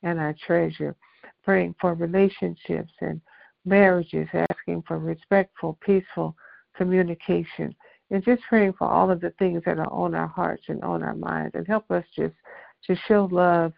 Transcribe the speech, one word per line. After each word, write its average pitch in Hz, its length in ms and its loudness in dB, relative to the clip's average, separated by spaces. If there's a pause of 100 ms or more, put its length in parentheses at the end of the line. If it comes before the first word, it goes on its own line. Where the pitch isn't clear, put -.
and 170 160 -2
our 151 160 -2 (100)
treasure. 160 500 0 (480)
Praying 180 360 0
for 175 140 0
relationships 170 960 -2 (100)
and 165 200 -6 (440)
marriages, 180 640 4 (220)
asking 170 380 -6
for 165 120 -6
respectful, 165 840 -2
peaceful 175 540 -2 (400)
communication, 170 1000 -2 (380)
and 196 140 -2
just 240 240 4
praying 202 240 4
for - 140 -2
all 185 220 4
of 175 120 0
the 175 80 -4 (100)
things 175 260 0
that 165 140 -2
are 160 120 -4
on 175 220 -4
our 165 140 -4
hearts 170 400 -4
and - 160 -8
on 170 180 -4
our - 140 -6
minds, - 400 -6
and 165 100 -6
help 214 240 -2
us 175 140 -2 (100)
just 160 220 -4 (500)
to 185 100 0 (120)
show 202 240 4
love 175 460 4